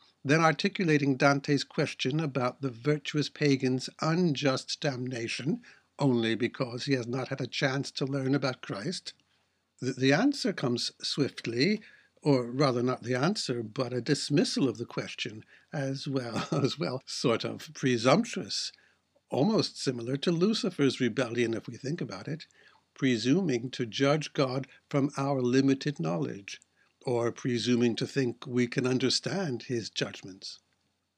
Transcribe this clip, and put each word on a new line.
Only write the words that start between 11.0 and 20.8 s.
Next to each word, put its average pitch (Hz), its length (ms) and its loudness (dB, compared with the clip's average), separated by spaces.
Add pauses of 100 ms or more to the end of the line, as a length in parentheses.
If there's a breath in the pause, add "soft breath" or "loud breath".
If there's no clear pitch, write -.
swiftly, 139 800 -2 (400 loud breath)
or 135 220 4
rather 123 400 2
not 127 200 0
the 123 120 -2
answer, 131 480 0
but 120 300 -4
a 123 80 -2
dismissal 151 640 2
of 107 100 -2
the 117 80 -6
question, 107 580 -8 (280 soft breath)
as 135 360 -4
well, 120 420 -4
<laughs> - 20 -2
as 143 260 0
well, - 280 -4
sort - 400 0
of 113 280 -8
presumptuous, 131 960 2 (580 soft breath)
almost 175 520 0
similar 123 360 -4
to 180 140 0
Lucifer's 170 680 2